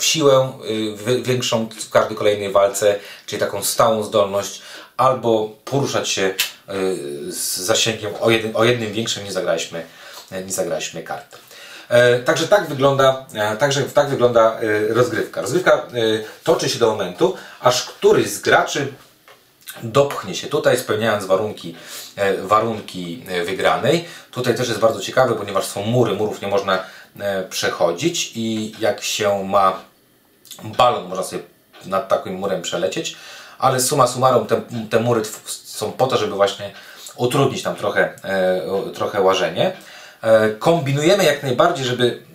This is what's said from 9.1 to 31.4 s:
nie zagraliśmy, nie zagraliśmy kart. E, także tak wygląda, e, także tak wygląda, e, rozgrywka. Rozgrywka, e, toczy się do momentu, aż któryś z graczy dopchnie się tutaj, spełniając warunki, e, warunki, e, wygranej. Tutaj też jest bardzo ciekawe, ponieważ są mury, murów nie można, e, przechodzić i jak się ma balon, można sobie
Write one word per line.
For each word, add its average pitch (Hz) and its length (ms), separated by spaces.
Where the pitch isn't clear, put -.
nie 101 80
zagraliśmy, 82 540
nie 95 80
zagraliśmy - 500
kart. - 340
E, 123 300
także - 280
tak 190 200
wygląda, 135 640
e, 107 240
także 139 260
tak 139 260
wygląda, 117 500
e, 107 340
rozgrywka. 110 480
Rozgrywka, 160 320
e, 143 100
toczy 156 260
się 117 100
do 113 120
momentu, 98 440
aż - 260
któryś 131 440
z - 100
graczy 123 540
dopchnie 139 520
się - 120
tutaj, 143 300
spełniając 107 480
warunki, 95 500
e, 98 180
warunki, 95 960
e, 90 140
wygranej. 135 640
Tutaj 123 240
też 123 120
jest 107 120
bardzo - 220
ciekawe, 127 340
ponieważ 98 300
są 101 180
mury, 113 300
murów 98 280
nie 101 60
można, 95 360
e, 98 240
przechodzić 95 920
i 110 440
jak 104 240
się 101 400
ma 95 360
balon, 107 440
można 92 160
sobie 87 180